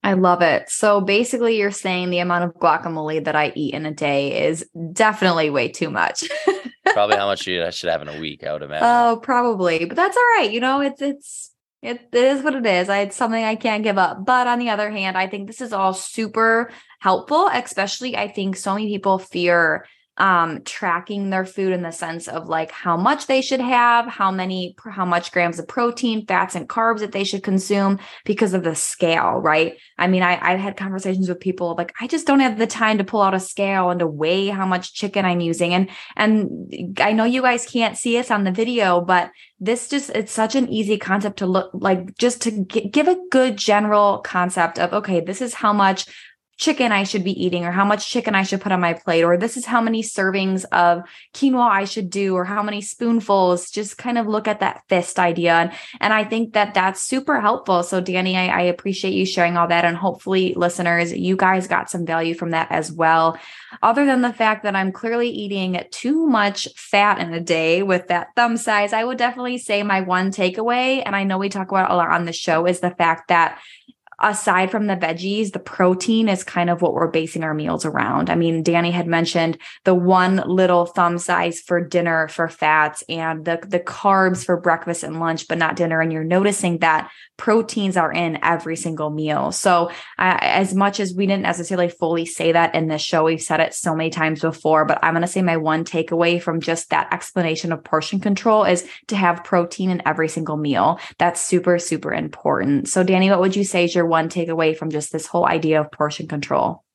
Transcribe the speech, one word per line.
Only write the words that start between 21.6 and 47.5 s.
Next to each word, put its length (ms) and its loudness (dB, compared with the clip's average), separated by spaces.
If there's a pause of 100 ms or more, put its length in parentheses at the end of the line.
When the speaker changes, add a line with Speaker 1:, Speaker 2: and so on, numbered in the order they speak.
Speaker 1:
in 100 -2
the 80 -6
sense 380 -10
of, 200 -10
like, 220 -2
how 260 -2
much 300 0
they 140 2
should 200 -2
have, 460 4
how 240 -2
many, 460 -6 (120)
how 160 -4
much 280 0
grams 260 0
of 80 -10
protein, 580 -2
fats, 300 0
and 140 -8
carbs 320 0
that 100 -6
they 140 -2
should 180 -4
consume 560 2 (260)
because 300 2
of 80 0
the 140 -2
scale, 640 0
right? 360 2 (220)
I 80 2
mean, 160 4
I, 180 2
I've 200 0
had 160 -6
conversations 520 -4
with 120 -4
people 360 -4
like, 240 -4
"I 60 -8
just 220 -2
don't 100 6
have 200 2
the 100 2
time 300 0
to 60 2
pull 180 0
out 120 4
a 60 0
scale 500 0
and 80 -2
to 80 0
weigh 400 0
how 200 -2
much 280 -2
chicken 300 -2
I'm 160 2
using." 340 0
And, 160 2 (240)
and 840 -2
I 100 4
know 140 2
you 180 0
guys 240 2
can't 320 -2
see 180 0
us 140 -2
on 140 0
the 80 0
video, 480 2
but 320 2 (260)
this 300 -4
just, 220 -4
it's 200 -4
such 240 -2
an 140 2
easy 280 0
concept 420 -2
to 80 -2
look, 280 0
like, 440 -2
just 240 0
to 240 -2
g-, 220 -4
give 200 2
a 100 4 (140)
good 240 4
general 600 4
concept 600 0
of, 140 0
"Okay, 260 0
this 240 -4
is 120 -6
how 180 0
much 340 2 (500)
chicken 360 0
I 100 2
should 220 -2
be 200 -2
eating, 200 -2